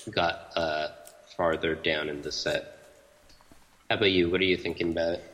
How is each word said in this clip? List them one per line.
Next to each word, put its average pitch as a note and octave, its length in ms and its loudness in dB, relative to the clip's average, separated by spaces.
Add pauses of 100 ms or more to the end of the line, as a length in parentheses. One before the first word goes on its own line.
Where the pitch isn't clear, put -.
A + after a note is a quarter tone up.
got, - 460 0
uh, D2+ 340 0 (460)
farther D#2+ 400 0
down D#2 340 -2
in D2 120 -6
the D2 100 -6
set. - 460 -4 (1120)
How A2+ 80 2
about G2 140 6
you? F2 180 6
What F2+ 100 2
are F#2+ 60 4
you F#2 100 4
thinking E2+ 360 -2
about E2+ 240 0
it? - 80 -8 (100)